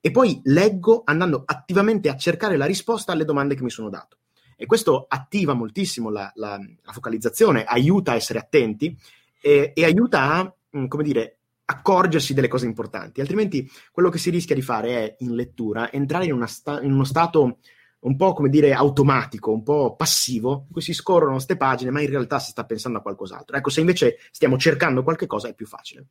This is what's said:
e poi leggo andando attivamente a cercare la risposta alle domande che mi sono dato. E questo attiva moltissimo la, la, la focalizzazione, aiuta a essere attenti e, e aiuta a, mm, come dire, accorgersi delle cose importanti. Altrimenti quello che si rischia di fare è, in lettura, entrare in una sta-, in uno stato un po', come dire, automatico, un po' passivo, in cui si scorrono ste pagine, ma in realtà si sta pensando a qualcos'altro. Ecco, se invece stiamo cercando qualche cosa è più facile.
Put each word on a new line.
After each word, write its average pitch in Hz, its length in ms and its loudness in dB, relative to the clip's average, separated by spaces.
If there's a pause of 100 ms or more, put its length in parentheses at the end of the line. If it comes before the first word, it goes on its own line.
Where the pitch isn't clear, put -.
e - 120 0
poi 220 320 2
leggo 196 600 4
andando 156 400 0
attivamente 196 680 0
a 135 60 -6
cercare 175 400 -2
la 139 100 0
risposta 214 440 -4
alle 160 140 -2
domande 143 320 0
che 131 80 -8
mi 120 60 -4
sono 110 180 -10
dato. - 300 -16 (380)
E 113 100 -12
questo 190 420 2
attiva 143 460 -2
moltissimo 117 560 -6
la, 101 260 -8
la, 104 200 -10 (260)
la - 100 -20
focalizzazione, 117 720 0
aiuta 147 480 2
a 117 40 0
essere 113 220 -4
attenti 120 580 0 (440)
e, 147 340 4
e 160 100 2
aiuta 170 480 4
a, 185 220 -2 (220)
mm, 135 100 -4
come 147 160 -4
dire, 120 360 -2 (260)
accorgersi 170 720 0
delle 135 140 2
cose 123 180 -2
importanti. 110 540 -10
Altrimenti 143 480 -2 (220)
quello 175 200 2
che 175 80 -4
si 180 120 -2
rischia 170 240 0
di 135 80 -2
fare 117 280 -2
è, 113 300 -4
in 123 140 -6
lettura, 117 560 -4
entrare 143 360 -2
in 160 80 -2
una 120 120 -2
sta-, - 360 -10
in 139 100 0
uno 135 120 4
stato 147 540 2 (460)
un 135 120 0
po', 185 180 4
come 143 160 2
dire, 143 240 6
automatico, 135 760 2
un 110 120 0
po' 139 340 0
passivo, 135 680 -2
in - 60 -20
cui 165 100 -8
si 175 100 -6
scorrono 156 460 2
ste 131 180 -2
pagine, 127 340 0
ma 143 120 -2
in 143 80 -2
realtà 135 280 -2
si - 120 -8
sta 113 160 -10
pensando 113 320 -6
a - 20 -6
qualcos'altro. 98 560 -10
Ecco, 139 140 -2
se 135 100 -2
invece 160 380 2 (120)
stiamo 131 280 2
cercando 139 440 2
qualche 160 240 -2
cosa 110 220 -8
è - 60 -14
più 110 120 -14
facile. - 440 -20